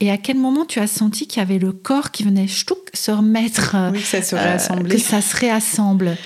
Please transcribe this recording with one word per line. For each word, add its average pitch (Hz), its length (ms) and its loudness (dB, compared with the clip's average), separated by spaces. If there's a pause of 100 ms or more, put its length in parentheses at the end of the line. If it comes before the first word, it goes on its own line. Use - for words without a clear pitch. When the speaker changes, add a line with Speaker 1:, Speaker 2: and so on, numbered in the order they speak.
Speaker 1:
Et 202 100 2
à 202 60 0
quel 262 200 -2
moment 262 280 2
tu - 140 -4
as 208 80 0
senti 214 380 -2
qu'il - 140 -6
y - 20 0
avait 190 160 0
le 185 140 0
corps 269 400 -2
qui - 120 -6
venait 196 240 2
ch'touk 359 300 -4 (160)
se - 180 -4
remettre, 220 640 2
euh, 185 160 2
Speaker 2:
Oui, 208 100 -2
que 202 40 -6
ça 190 160 0
se 190 140 -2
Speaker 1:
euh, - 40 0
Speaker 2:
réassemblait. 180 580 0
Speaker 1:
que 233 40 2
ça 214 200 0
se - 160 -2
réassemble ? 196 880 0